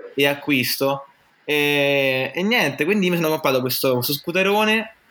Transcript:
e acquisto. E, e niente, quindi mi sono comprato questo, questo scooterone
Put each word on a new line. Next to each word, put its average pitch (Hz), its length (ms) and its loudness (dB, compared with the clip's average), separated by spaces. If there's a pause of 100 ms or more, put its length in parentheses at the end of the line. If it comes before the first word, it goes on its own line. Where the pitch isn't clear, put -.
(160)
e 139 100 4
acquisto. 139 800 0 (380)
E, 143 920 0
e 175 80 -2
niente, 185 420 0
quindi 190 260 0
mi 175 60 0
sono 165 120 0
comprato 147 320 0
questo, 127 340 0
questo 123 200 -2
scooterone 208 800 0 (160)